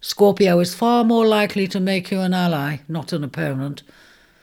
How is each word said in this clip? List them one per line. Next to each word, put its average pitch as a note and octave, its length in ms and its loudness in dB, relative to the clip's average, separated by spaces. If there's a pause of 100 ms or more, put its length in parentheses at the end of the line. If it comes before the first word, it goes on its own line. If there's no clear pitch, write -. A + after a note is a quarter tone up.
Scorpio F#3+ 580 2
is F3 140 -2
far A#3+ 320 2
more A3+ 200 4
likely G#3 440 2
to G3 100 -4
make F#3 320 -2
you F#3+ 80 -2
an F#3 140 0
ally, D3+ 460 -2 (100)
not D#3+ 240 -8
an D3+ 100 -4
opponent. C#3+ 600 -6 (600)